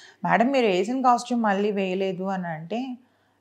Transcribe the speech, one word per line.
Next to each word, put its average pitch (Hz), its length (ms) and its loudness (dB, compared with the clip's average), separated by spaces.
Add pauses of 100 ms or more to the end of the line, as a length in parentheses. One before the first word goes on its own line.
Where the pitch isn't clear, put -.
(240)
"మేడం 190 280 4
మీరు 254 140 2
వేసిన 208 360 0
కాస్ట్యూమ్ 240 420 2
మళ్ళీ 202 280 2
వేయలేదు" 190 520 -2
అని. 185 240 -4
అంటే 208 500 -8 (440)